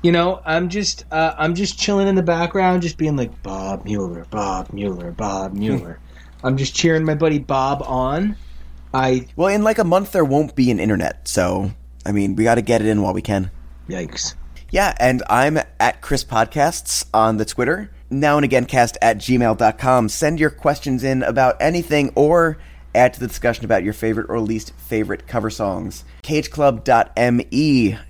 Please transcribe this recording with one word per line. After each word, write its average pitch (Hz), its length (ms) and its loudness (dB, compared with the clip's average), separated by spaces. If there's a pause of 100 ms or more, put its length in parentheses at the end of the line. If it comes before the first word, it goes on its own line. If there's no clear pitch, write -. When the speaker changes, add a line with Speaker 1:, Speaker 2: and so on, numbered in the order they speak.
Speaker 1:
You 170 100 4
know, 175 320 0
I'm 170 240 0
just, 190 420 -6
uh, 160 280 0
I'm 160 160 0
just 190 240 -4
chilling 196 280 2
in 196 100 2
the 180 60 2
background, 175 600 2
just 165 160 -6
being 151 180 0
like, 117 260 -6
"Bob 95 440 -8
Mueller, 92 440 -6
Bob 98 420 -6
Mueller, 92 380 -6
Bob 95 440 -6
Speaker 2:
<laughs> - 0 -
Speaker 1:
Mueller." 110 440 -4 (460)
I'm 131 140 0
just 135 180 -4
cheering 160 280 2
my 156 100 2
buddy 151 240 2
Bob 135 480 -2
on. 143 500 -2 (560)
I 131 340 0 (100)
Speaker 2:
Well, 175 120 2
in, 208 140 2
like, 220 160 2
a 214 60 2
month, 185 280 2
there 175 120 4
won't 143 300 2
be 123 160 4
an 107 80 2
internet, 90 480 0
so, 95 460 0 (320)
I 104 80 -2
mean, 101 240 0
we 110 80 2
gotta 117 180 4
get 113 200 2
it 107 60 2
in 104 120 2
while 95 140 0
we 98 80 -4
can. 98 280 -2 (380)
Speaker 1:
Yikes. - 460 -8 (360)
Speaker 2:
Yeah, 190 300 0
and 127 300 2
I'm 143 280 4 (220)
at 117 220 0
Chris - 220 -2
Podcasts 139 880 -2
on 110 240 4
the 110 60 0
Twitter. 165 460 -2 (200)
Now 147 260 2
and 143 80 2
again 123 220 2
cast 123 360 2
at 113 160 4
gmail 120 380 2
dot 110 220 2
com. 127 300 2
Send 156 300 -2
your 151 120 2
questions 139 520 -2
in 131 220 0
about 127 360 2
anything 151 540 0
or 160 440 4 (360)
add 127 200 4
to 127 60 -14
the 123 60 -4
discussion 113 380 -4
about 104 180 0
your 104 100 -2
favorite 110 360 -2
or 117 100 -4
least 110 380 -4
favorite 107 500 -4
cover 110 240 -4
songs. 98 540 -6 (180)
Cage 151 280 -2
club 135 340 0
dot 117 320 2
M 120 240 2 (100)
E 131 460 2 (140)